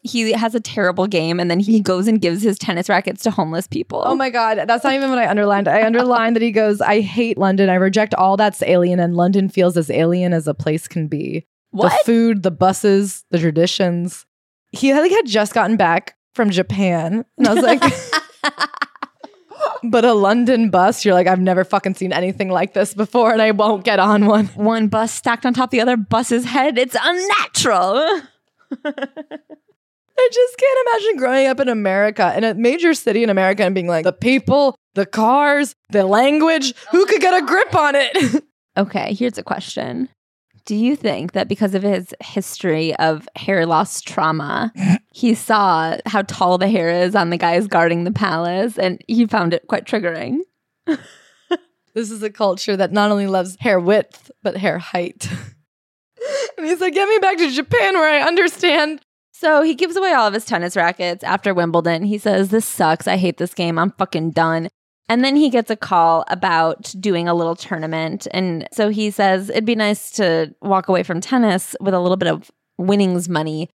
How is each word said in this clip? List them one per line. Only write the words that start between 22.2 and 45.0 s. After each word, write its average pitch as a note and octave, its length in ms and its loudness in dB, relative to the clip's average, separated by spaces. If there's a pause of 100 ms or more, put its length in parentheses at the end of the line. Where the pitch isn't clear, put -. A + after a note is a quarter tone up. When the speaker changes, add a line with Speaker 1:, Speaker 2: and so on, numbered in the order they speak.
Speaker 2:
like F#3 260 -2
this G3 180 0
before, A3 400 2
and A3 80 2
I A3 120 4
won't G#3 320 0
get G#3 160 2
on G#3 260 4
one." G#3+ 200 4 (100)
Speaker 1:
One A3 320 0
bus A3 240 -2
stacked A#3+ 340 -4
on B3 80 2
top B3+ 140 0
of - 20 -16
the B3 100 0
other B3 160 2
bus's A#3 500 -2
head. C4 300 0
It's B3 240 -2
unnatural. C4+ 1040 0 (800)
<laughs> D4 80 -6 (1300)
Speaker 2:
I B4+ 120 4
just B4 280 0
can't C5 280 2
imagine A4 300 0
growing C4 300 0
up C4 120 0
in C4+ 100 0
America, G3+ 680 0
in G#3 80 0
a A3 100 0
major D4 400 2
city A3+ 280 0
in A3+ 80 2
America, F#3+ 340 2
and F#3 100 0
being F3+ 140 -2
like, E3 160 0
"The F3+ 80 2
people, C4+ 640 2 (180)
the G3 120 0
cars, C#4+ 680 2 (160)
the G3+ 140 2
language, C#4 720 2 (160)
who F4+ 160 4
could G4 140 2
get F4+ 220 4
a C#4+ 40 -6
grip F#4 280 0
on D4 220 2
it?" C#4+ 520 0
<laughs> - 60 -20 (200)
Speaker 1:
Okay, G3 380 -2
here's A#3 240 -4
a G#3 60 -12
question. - 640 -8 (560)
Do G#3+ 100 -6
you A#3+ 220 0
think E3 360 -6
that F#3+ 140 -4
because G3+ 280 -2
of F#3+ 80 -2
his F#3+ 380 -4
history D#3+ 760 -4
of D#3+ 400 -2
hair F#3 300 -2
loss E3 340 -2
trauma, D#3 720 -4 (200)
<laughs> - 200 -2